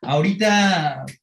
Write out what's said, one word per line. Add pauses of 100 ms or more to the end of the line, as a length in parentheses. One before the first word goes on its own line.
ahorita, (180)